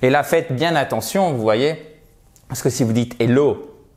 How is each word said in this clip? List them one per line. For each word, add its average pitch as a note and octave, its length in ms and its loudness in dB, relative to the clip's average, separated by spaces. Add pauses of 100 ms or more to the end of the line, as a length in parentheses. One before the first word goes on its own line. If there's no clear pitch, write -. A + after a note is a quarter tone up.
Et B2+ 80 2
là, C#3+ 140 4
faites E3 280 -2
bien D#3 240 -2
attention, C#3+ 560 -2
vous B2 100 -4
voyez, A#2+ 360 0 (680)
parce - 140 -10
que - 80 0
si B2+ 140 -2
vous A2+ 100 0
dites A#2+ 280 -2
hello B2 540 2 (220)